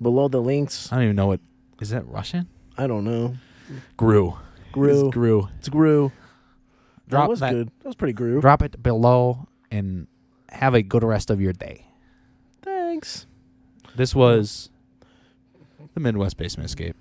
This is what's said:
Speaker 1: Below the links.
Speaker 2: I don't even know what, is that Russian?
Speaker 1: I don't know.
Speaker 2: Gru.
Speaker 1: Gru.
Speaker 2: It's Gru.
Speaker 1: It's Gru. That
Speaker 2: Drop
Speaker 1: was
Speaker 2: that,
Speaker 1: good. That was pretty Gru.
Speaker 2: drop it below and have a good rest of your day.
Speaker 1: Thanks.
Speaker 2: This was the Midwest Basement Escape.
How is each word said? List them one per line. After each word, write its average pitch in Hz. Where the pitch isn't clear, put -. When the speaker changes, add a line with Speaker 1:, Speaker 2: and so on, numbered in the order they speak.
Speaker 1:
Below 123
the 131
links. 139
Speaker 2:
I 123
don't 127
even 104
know 98
what, 95
is 107
that 113
Russian? 170
Speaker 1:
I 135
don't 104
know. 117
Speaker 2:
Gru. 104
Speaker 1:
Gru. 143
Speaker 2:
It's 127
Gru. 110
Speaker 1:
It's -
Gru. 147
That -
Speaker 2:
Drop 147
Speaker 1:
was 226
Speaker 2:
that, 135
Speaker 1:
good. 120
That -
was 254
pretty 135
Gru. 120
Speaker 2:
drop 143
it 143
below 123
and 95
have 131
a 113
good 110
rest 110
of 101
your 92
day. -
Speaker 1:
Thanks. 349
Speaker 2:
This 127
was 120
the 170
Midwest 104
Basement 80
Escape. 85